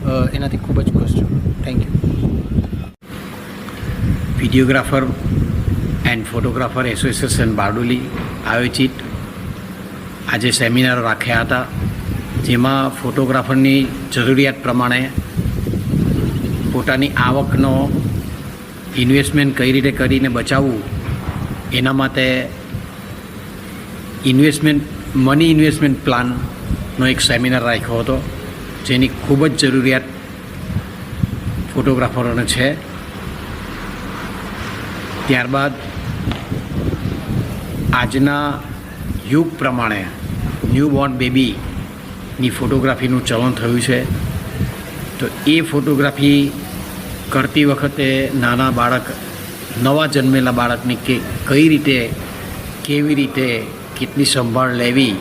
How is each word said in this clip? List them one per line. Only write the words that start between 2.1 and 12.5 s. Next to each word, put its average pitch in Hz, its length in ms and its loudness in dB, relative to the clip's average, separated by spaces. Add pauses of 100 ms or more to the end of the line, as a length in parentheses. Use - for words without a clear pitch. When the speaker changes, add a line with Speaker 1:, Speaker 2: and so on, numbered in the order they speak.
Speaker 2:
Videographer 131 600 4 (1040)
and 117 120 0
Photographer 120 760 -2
Association 123 520 0
બારડોલી 110 540 0 (480)
આયોજિત 123 420 2 (1400)
આજે 120 180 0
સેમિનાર 123 500 2
રાખ્યા 117 400 0
હતા, 123 240 0 (800)
જેમાં 131 440 4